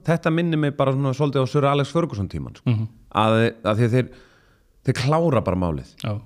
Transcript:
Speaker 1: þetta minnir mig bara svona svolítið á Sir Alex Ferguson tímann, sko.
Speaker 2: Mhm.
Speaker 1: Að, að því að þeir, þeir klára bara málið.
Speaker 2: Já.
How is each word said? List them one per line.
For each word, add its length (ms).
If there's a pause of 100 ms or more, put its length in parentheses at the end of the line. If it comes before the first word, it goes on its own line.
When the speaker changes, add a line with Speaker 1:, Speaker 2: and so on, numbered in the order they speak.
Speaker 1:
þetta 300
minnir 260
mig 160
bara 200
svona 180
svolítið 320
á 60
Sir 180
Alex 240
Ferguson 360
tímann, 280
sko. 120
Speaker 2:
Mhm. 180 (260)
Speaker 1:
Að, 240 (260)
að 160
því 80
að 80
þeir, 140 (760)
þeir 140
klára 440
bara 120
málið. 380 (100)
Speaker 2:
Já. 100 (120)